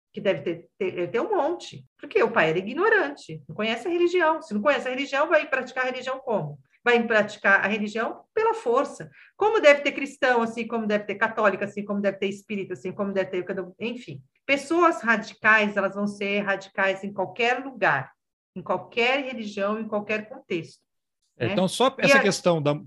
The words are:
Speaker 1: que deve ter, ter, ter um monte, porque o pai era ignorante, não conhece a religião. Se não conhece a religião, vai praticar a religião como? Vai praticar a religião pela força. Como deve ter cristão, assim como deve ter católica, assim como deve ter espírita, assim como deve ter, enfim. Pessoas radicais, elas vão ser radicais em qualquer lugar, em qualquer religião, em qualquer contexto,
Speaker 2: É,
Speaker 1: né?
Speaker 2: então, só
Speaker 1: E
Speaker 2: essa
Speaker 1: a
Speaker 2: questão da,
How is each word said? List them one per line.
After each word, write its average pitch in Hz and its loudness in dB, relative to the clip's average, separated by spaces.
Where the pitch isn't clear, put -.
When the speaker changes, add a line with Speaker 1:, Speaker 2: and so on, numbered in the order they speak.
Speaker 1:
que - -12
deve 175 0
ter, 170 -6
ter, 175 -2
ter 226 0
um 392 -2
monte, 330 -4
porque 339 -2
o 220 2
pai 170 4
era 165 0
ignorante, 285 0
não 160 -14
conhece 226 -4
a 339 -2
religião. 339 2
Se - -10
não 208 -2
conhece 262 2
a 254 -4
religião, 277 0
vai 302 4
praticar 254 -4
a - -2
religião 262 -6
como? 170 -4
Vai 240 6
praticar 208 2
a 190 0
religião 214 -4
pela 440 2
força. - -2
Como 427 2
deve 285 8
ter 277 -2
cristão, 254 0
assim 226 -4
como 220 -4
deve 208 0
ter 196 -6
católica, 208 0
assim 202 -8
como 202 -4
deve 196 0
ter 202 -2
espírita, 196 -8
assim 185 -8
como 196 -4
deve 190 -2
ter, 180 -4
enfim. 214 -10
Pessoas 330 2
radicais, 214 2
elas 196 0
vão 202 -2
ser 202 -2
radicais 190 -2
em 202 -8
qualquer 240 -2
lugar, 185 0
em 180 -10
qualquer 233 0
religião, 214 -4
em 214 -8
qualquer 214 -4
contexto, - -10
Speaker 2:
É, 123 -4
Speaker 1:
né? 190 -2
Speaker 2:
então, 190 2
só 262 2
Speaker 1:
E - -10
Speaker 2:
essa 269 8
Speaker 1:
a - 6
Speaker 2:
questão 175 2
da, 147 0